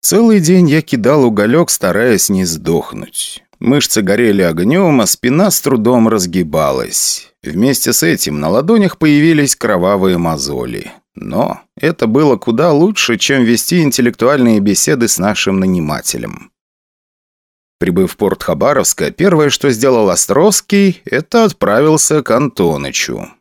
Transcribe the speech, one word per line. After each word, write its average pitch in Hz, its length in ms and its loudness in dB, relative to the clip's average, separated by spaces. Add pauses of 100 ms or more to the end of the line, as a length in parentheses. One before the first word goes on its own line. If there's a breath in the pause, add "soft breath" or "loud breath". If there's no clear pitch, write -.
Целый 214 400 4
день 175 280 4
я 151 140 2
кидал 131 420 2
уголёк, 117 460 2
стараясь 101 600 0
не 95 140 0
сдохнуть. 80 1000 -6 (160)
Мышцы 123 420 0
горели 101 400 2
огнём, 120 580 2
а 101 60 0
спина 160 460 0
с - 80 -2
трудом 117 480 2
разгибалась. 78 1200 -2 (120)
Вместе 117 480 -2
с - 100 -2
этим 131 380 -2
на 76 80 -2
ладонях 175 500 0
появились 147 560 2
кровавые 95 640 0
мозоли. 69 720 -6 (240)
Но - 460 -6 (160)
это 147 320 -2
было 135 280 2
куда 139 360 0
лучше, 147 460 0
чем 131 260 0
вести 120 380 0
интеллектуальные 120 760 0
беседы 110 480 0
с - 120 -2
нашим 98 420 -2
нанимателем. 76 920 -4 (1300)
Прибыв 92 340 0
в - 40 -14
порт 95 260 -2
Хабаровска, 92 680 -2
первое, 156 380 2
что 139 220 -2
сделал 117 400 2
Островский, 185 960 0
это 226 380 0
отправился 151 760 0
к - 80 -6
Антонычу. 73 1000 -2 (100)